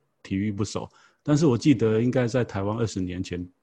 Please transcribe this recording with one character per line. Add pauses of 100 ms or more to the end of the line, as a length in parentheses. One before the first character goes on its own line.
(220)
体
育
不
熟， (380)
但
是
我
记
得
应
该
在
台
湾
二
十
年
前， (140)